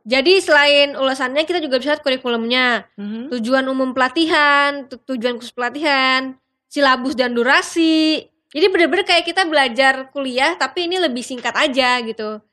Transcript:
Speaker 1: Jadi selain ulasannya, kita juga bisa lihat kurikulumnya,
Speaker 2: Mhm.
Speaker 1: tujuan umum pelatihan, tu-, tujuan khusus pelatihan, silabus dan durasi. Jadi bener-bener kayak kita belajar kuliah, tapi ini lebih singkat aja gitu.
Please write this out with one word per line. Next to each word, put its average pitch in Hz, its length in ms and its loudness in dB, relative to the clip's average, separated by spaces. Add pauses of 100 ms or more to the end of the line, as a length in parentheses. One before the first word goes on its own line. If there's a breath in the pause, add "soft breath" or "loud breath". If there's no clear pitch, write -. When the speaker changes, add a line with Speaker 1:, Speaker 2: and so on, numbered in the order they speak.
Speaker 1:
Jadi 269 400 2
selain 285 560 4
ulasannya, 269 480 -2
kita 349 160 -2
juga 262 160 -2
bisa 277 160 -2
lihat 302 80 -4
kurikulumnya, 247 960 -2
Speaker 2:
Mhm. 220 400 -10
Speaker 1:
tujuan 262 320 0
umum 262 240 -2
pelatihan, 285 960 2
tu-, 247 80 -16
tujuan 247 400 -6
khusus 233 160 -16
pelatihan, 262 800 0 (320)
silabus 269 480 0
dan 240 240 -2
durasi. 311 880 2 (240)
Jadi 311 180 0
bener-bener 359 380 2
kayak 339 240 0
kita 370 160 0
belajar 269 640 0
kuliah, 269 480 -2
tapi 359 320 -4
ini 370 80 -4
lebih 262 240 -2
singkat 240 320 -8
aja 247 480 0
gitu. 214 400 -10 (120)